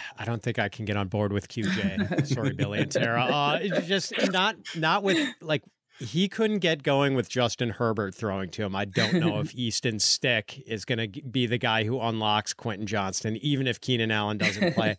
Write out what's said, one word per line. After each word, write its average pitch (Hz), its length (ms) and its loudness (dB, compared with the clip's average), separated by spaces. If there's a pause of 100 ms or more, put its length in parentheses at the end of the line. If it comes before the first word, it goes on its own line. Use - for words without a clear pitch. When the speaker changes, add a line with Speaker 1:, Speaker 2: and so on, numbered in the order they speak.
(180)
Speaker 1:
I 107 60 -8
don't 117 180 -2
think 117 160 -2
I 104 100 2
can - 180 -10
get 104 100 0
on 101 120 -2
board 104 240 0
with 101 160 -2
Q 113 160 -6
J. 104 340 0 (160)
Speaker 2:
<laughs> 139 100 2
Speaker 1:
Sorry, - 300 -2
Billy 104 260 -2
and 139 100 -2
Tara. 120 340 2
Uh, 143 360 2
it's 185 260 -2
just 196 280 -2 (180)
not, 190 240 2 (180)
not 165 280 2
with, 190 160 4 (240)
like, 156 200 0 (360)
he 160 300 0
couldn't 214 320 0
get 160 220 2
going 139 320 4
with 123 140 0
Justin 120 420 0
Herbert 104 440 0
throwing 98 360 -4
to - 120 -6
him. 98 120 -2
I 101 120 -2
don't 98 280 2
know 107 260 2
if - 140 -6
Speaker 2:
<laughs> - 20 -14
Speaker 1:
Easton 117 420 -2
Stick 123 680 0
is 110 180 -6
gonna 113 240 -2
g-, 101 120 -12
be 123 260 0
the 113 120 2
guy 113 260 2
who 117 160 -2
unlocks 110 540 2
Quentin 107 320 -6
Johnston, 101 500 -2
even 135 300 0
if 120 140 -2
Keenan 113 300 0
Allen 104 280 0
doesn't 190 360 0
play. 107 240 2